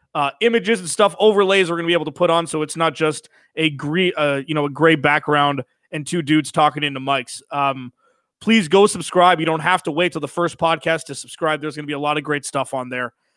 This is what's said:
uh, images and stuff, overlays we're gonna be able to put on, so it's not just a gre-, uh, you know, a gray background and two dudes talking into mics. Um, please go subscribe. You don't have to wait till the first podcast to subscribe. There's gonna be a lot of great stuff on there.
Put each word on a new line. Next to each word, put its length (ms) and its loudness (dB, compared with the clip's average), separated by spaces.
uh, 240 -2
images 400 2
and 100 -10
stuff, 300 2
overlays 500 4
we're 60 -2
gonna 120 -4
be 60 2
able 120 2
to 60 -4
put 180 2
on, 180 2
so 140 -4
it's 160 -6
not 180 0
just 320 -2
a 140 0
gre-, 440 0
uh, 320 0
you 60 -4
know, 120 0
a 40 -4
gray 260 4
background 680 0
and 160 -8
two 140 -2
dudes 320 0
talking 300 2
into 180 -6
mics. 400 -4
Um, 400 -4
please 300 2
go 180 6
subscribe. 540 2
You 40 -2
don't 140 -2
have 240 0
to 80 -4
wait 220 -2
till 80 -8
the 80 -8
first 280 -4
podcast 500 -2
to 80 -12
subscribe. 440 -4
There's 160 -8
gonna 100 -10
be 60 -8
a 80 -6
lot 180 -2
of 60 -6
great 220 -4
stuff 280 -6
on 140 -6
there. 240 -8